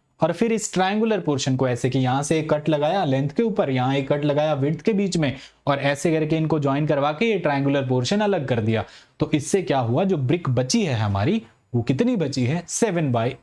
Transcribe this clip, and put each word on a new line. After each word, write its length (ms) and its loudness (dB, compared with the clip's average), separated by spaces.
और 120 2
फिर 200 -2
इस 220 -4
ट्रायंगुलर 460 0
पोर्शन 360 0
को 120 0
ऐसे 220 -2
कि 80 0
यहाँ 240 0
से 160 0
एक 140 -2
कट 160 0
लगाया 360 2
लेंथ 260 0
के 120 0
ऊपर, 280 0
यहाँ 260 0
एक 160 -2
कट 120 0
लगाया 300 2
विड्थ 260 -2
के 120 0
बीच 240 0
में, 200 0
और 120 2
ऐसे 340 0
करके 240 0
इनको 240 0
ज्वाइन 260 0
करवा 260 0
के 140 -2
ये 120 2
ट्रायंगुलर 500 0
पोर्शन 320 0
अलग 280 0
कर 120 0
दिया। 240 0
तो 140 -2
इससे 280 0
क्या 160 0
हुआ? 260 0
जो 120 2
ब्रिक 320 0
बची 360 0
है 100 -2
हमारी, 480 0
वो 80 0
कितनी 340 0
बची 280 -2
है? 240 -2
सेवन 440 0
बाय 300 0